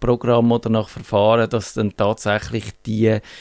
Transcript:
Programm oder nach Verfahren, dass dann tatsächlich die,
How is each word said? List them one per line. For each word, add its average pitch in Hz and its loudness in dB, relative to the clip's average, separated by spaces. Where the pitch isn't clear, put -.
Programm 120 2
oder 113 -2
nach 110 0
Verfahren, 113 2
dass 110 -4
dann 104 -2
tatsächlich 104 -2
die, 110 2